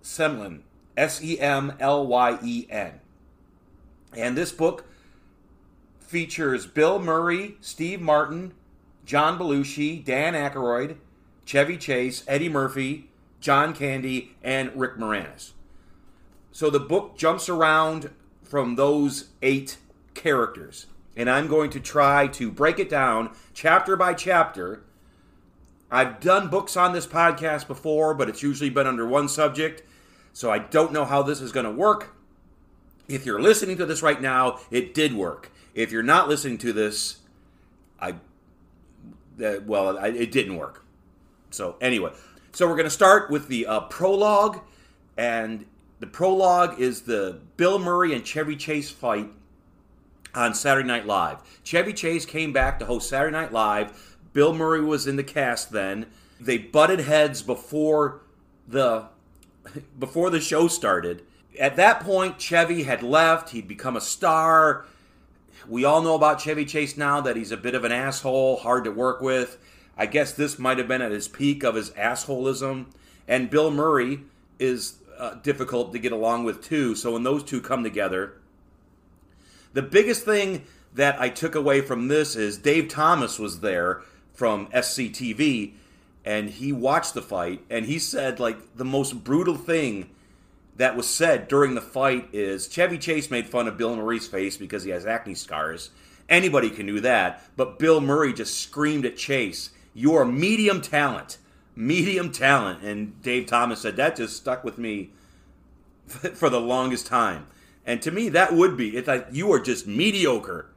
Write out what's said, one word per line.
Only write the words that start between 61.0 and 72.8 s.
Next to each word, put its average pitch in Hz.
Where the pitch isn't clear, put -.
At 139
that 208
point, 185
Chevy 170
had 131
left. 160
He'd 113
become 120
a 110
star. 160
We 120
all 156
know 165
about 151
Chevy 151
Chase 143
now, 143
that 123
he's 110
a 117
bit 120
of 120
an 117
asshole, 131
hard 120
to 110
work 123
with. 131
I 107
guess 135
this 143
might 131
have 123
been 127
at 110
his 104
peak 143
of 117
his 107
assholism. 131